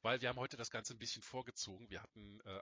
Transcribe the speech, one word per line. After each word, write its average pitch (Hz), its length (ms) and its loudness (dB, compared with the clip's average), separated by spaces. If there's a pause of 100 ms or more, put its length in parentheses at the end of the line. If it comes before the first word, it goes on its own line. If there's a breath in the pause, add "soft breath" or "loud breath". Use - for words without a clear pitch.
weil 120 200 8
wir 123 80 6
haben 123 100 2
heute 127 180 2
das 117 140 -2
Ganze 120 240 -2
ein 113 40 -16
bisschen 113 220 -2
vorgezogen. 120 680 -4
Wir 87 100 -2
hatten, 104 440 -12
äh, 98 160 -4